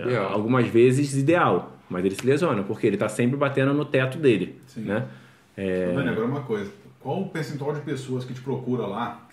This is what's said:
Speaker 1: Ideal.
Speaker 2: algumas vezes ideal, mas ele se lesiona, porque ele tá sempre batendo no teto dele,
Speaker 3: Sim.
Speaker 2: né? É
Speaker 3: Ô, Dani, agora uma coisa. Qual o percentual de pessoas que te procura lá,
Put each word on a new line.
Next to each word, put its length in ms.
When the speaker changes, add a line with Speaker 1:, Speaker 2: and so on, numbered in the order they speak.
Speaker 1:
Ideal. 260
Speaker 2:
algumas 360
vezes 480
ideal, 600
mas 160
ele 100
se 100
lesiona, 380
porque 240
ele 100
tá 120
sempre 280
batendo 360
no 120
teto 320
dele, 380
Speaker 3:
Sim. 140
Speaker 2:
né? 240
É 340
Speaker 3:
Ô, 40
Dani, 140
agora 180
uma 140
coisa. 300
Qual 200
o 80
percentual 440
de 80
pessoas 420
que 100
te 80
procura 440
lá, 480